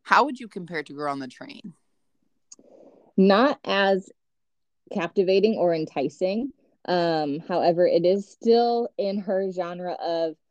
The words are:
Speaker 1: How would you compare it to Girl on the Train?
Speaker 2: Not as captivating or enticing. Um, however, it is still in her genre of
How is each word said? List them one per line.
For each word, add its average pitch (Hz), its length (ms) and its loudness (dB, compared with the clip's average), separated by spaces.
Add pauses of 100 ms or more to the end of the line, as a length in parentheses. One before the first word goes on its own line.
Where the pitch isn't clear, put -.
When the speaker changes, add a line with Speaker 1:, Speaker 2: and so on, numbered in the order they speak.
Speaker 1:
How 190 220 4
would 277 160 -6
you 233 80 -14
compare 175 320 -10
it 147 60 -10
to - 60 -18
Girl 143 200 -6
on 139 80 -8
the 131 80 -10
Train? - 440 -18 (1400)
Speaker 2:
Not 202 480 4
as 196 460 0 (840)
captivating 190 640 2
or 175 180 2
enticing. 185 800 -4 (360)
Um, 160 520 -2
however, 170 460 2
it 170 180 2
is 196 240 0
still 233 600 2 (100)
in 202 220 -4
her 190 320 -2
genre 180 400 -6
of 165 420 -4 (160)